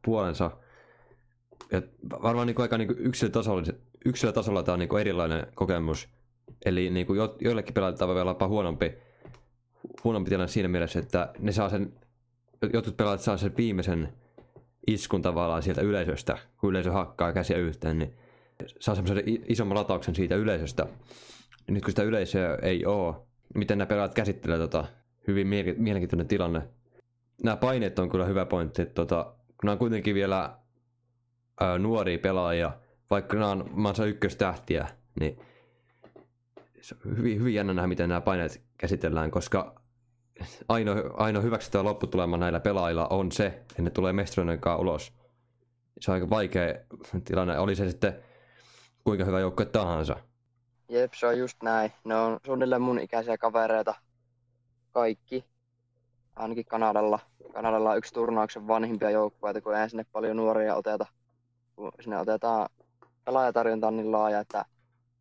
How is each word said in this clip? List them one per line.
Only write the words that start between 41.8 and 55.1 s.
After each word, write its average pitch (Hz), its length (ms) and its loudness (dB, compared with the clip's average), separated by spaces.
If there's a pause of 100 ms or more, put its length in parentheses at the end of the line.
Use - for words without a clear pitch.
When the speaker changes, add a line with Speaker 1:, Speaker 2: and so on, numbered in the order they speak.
Speaker 1:
lopputulema 90 520 0
näillä 85 240 0
pelaajilla 85 480 0
on 95 240 0
se, 107 140 2
että - 360 -6
ne 85 80 0
tulee 92 220 0
mestaruuden 87 480 0
kanssa 85 200 0
ulos. 85 320 -2 (880)
Se - 100 -2
on 92 40 4
aika 90 160 0
vaikea 92 440 2 (500)
tilanne, 90 340 0
oli 98 180 0
se 95 140 0
sitten 92 320 -2 (800)
kuinka 101 200 2
hyvä 92 160 2
joukkue 95 240 2
tahansa. 85 520 0 (720)
Speaker 2:
Jep, 120 260 2
se - 120 0
on 120 120 4
just 127 240 -4
näin. 110 300 2 (120)
Ne 110 120 0
on 113 300 2
suunnilleen 127 360 2
mun 123 180 2
ikäisiä 113 380 -2
kavereita 110 560 2 (1000)
kaikki, 120 520 -2 (920)